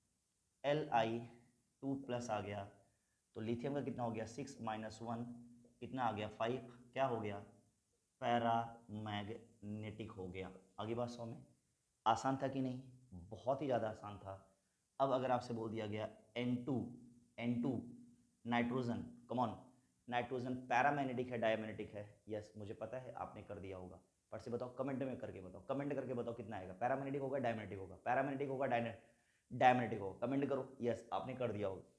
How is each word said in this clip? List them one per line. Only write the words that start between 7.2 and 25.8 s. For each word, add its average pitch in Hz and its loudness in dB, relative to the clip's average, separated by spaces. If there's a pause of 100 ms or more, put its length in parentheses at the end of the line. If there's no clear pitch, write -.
गया, 104 -4 (760)
पैरामैग्नेटिक 107 0
हो 92 -6
गया। 92 -6 (280)
आगे 110 -2
बात 120 0
समझ 117 -8
में, - -12 (600)
आसान 135 6
था 139 4
कि 135 0
नहीं, 127 -2 (300)
बहुत 107 -2
ही 147 0
ज़्यादा 113 4
आसान 104 -8
था। 98 -10 (560)
अब 135 6
अगर 127 4
आपसे 120 2
बोल 113 -2
दिया 110 -2
गया 107 -2 (280)
एन 123 2
टू, - 0 (400)
N 120 2
two 123 2 (640)
nitrogen, 120 0
come 123 2
on, 110 2 (580)
nitrogen 123 0
paramagnetic 127 4
है, 120 -2
diamagnetic 110 2
है? 104 -10
यस, 107 -4
मुझे 107 -8
पता 113 -6
है 123 -10
आपने - -8
कर 95 -10
दिया 95 -8
होगा, 90 -12 (320)
पर 107 -6
से - -10
बताओ, 120 -4
comment 135 -2
में 127 -2
करके 123 -8
बताओ, 92 -12
comment 139 -2